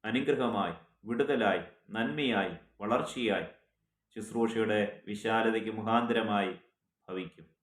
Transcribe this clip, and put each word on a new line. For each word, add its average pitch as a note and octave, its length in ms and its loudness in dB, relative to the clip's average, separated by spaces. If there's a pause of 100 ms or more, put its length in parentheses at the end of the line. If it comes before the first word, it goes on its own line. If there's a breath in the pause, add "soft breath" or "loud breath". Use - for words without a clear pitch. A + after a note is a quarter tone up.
അനുഗ്രഹമായി, A2 680 0 (300)
വിടുതലായി, A2+ 580 2 (280)
നന്മയായി, A2+ 640 0 (260)
വളർച്ചയായി, G#2 680 0 (680)
ശുശ്രൂഷയുടെ A2 920 0
വിശാലതയ്ക്ക് A2 640 0
മുഖാന്തരമായി G#2+ 840 0 (560)
ഭവിക്കും. F2+ 380 -10 (160)